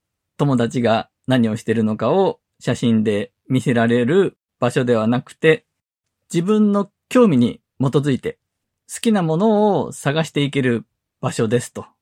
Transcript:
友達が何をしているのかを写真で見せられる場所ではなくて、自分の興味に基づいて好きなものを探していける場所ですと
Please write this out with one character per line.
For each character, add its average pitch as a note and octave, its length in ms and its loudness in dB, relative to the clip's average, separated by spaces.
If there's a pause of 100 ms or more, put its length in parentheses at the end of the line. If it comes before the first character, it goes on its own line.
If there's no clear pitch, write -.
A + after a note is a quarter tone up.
(360)
友 C#3 200 0
達 A#2+ 260 -2
が A2 280 0 (160)
何 B2 220 2
を G#2+ 80 -4
し - 80 -12
て A2+ 80 -2
い - 20 -2
る A2 100 0
の G#2+ 120 -2
か A2 140 -2
を F#3 300 0 (180)
写 B2+ 160 -4
真 A2+ 300 0
で G#2 280 -2 (160)
見 B2+ 120 0
せ B2+ 140 -2
ら A#2 120 2
れ A#2+ 180 2
る E3+ 340 0 (200)
場 A#2+ 120 -2
所 C3 140 0
で B2 120 2
は A2 100 0
な B2 160 0
く - 100 -20
て、 - 340 0 (680)
自 E3+ 120 0
分 G#3+ 280 2
の G3+ 180 -2 (180)
興 A#3+ 200 4
味 D3 80 2
に A#2+ 240 0 (200)
基 C3 40 0 (120)
づ C#3+ 160 0
い A#2+ 80 -4
て - 180 -8 (540)
好 - 80 -14
き A3+ 120 0
な G3 100 0
も D#3+ 140 -2
の G#3 460 2
を - 100 -10
探 D3+ 320 -4
し - 60 -10
て D3 120 -2
い C#3 80 -2
け C#3 120 -2
る A#2 220 -2 (360)
場 C3 120 -4
所 A#2 160 -2
で A#2 120 2
す - 120 -10
と G2+ 140 -14 (160)